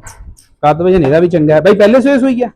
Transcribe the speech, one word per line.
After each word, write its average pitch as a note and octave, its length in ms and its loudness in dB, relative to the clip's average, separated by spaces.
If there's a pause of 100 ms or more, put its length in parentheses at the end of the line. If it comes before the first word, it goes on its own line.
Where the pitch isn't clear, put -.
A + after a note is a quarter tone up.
(640)
ਕੱਦ D#3 180 -2
ਵਜਨ F#3 240 0
ਇਹਦਾ C#3+ 140 0
ਵੀ F3 80 2
ਚੰਗਾ D#3 280 0
ਹੈ। D#3 60 2
ਬਾਈ, F#3+ 140 2
ਪਹਿਲੇ G#3+ 260 2
ਸੂਏ C#4 180 0
ਸੂਈ B3 220 -2
ਆ? A#3+ 140 -4